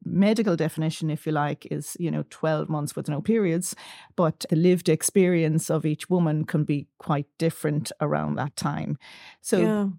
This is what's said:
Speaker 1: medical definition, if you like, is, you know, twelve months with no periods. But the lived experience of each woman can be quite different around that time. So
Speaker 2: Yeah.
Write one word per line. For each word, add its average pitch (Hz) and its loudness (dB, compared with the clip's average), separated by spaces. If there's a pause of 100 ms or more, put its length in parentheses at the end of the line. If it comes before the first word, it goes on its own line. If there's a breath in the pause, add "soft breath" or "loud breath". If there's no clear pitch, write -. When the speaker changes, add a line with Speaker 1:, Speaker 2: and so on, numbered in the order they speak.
Speaker 1:
medical 196 2
definition, 156 -2
if 151 -4
you 156 -2
like, 147 -2
is, 151 -8
you 170 -4
know, 151 -2
twelve 156 -2
months 151 -4
with - -8
no 147 -2
periods. 185 0 (400 loud breath)
But 160 0
the 165 4
lived 175 4
experience 165 2
of 160 0
each 151 -2
woman 156 2
can 151 0
be 143 -2 (120)
quite 147 -2 (120)
different 156 -2
around 147 -2
that 139 -4
time. - -4 (420 loud breath)
So - 0
Speaker 2:
Yeah. 208 2 (100)